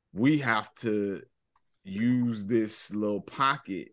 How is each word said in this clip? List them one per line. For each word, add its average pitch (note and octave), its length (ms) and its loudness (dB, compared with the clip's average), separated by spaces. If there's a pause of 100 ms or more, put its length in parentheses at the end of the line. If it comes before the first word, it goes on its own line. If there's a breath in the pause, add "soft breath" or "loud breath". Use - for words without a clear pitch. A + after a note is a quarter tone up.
(140)
we C3+ 260 4
have A2+ 360 -2
to G2+ 460 -2 (640)
use A2+ 640 0
this A2 480 0
little G#2 280 0
pocket C3+ 720 -2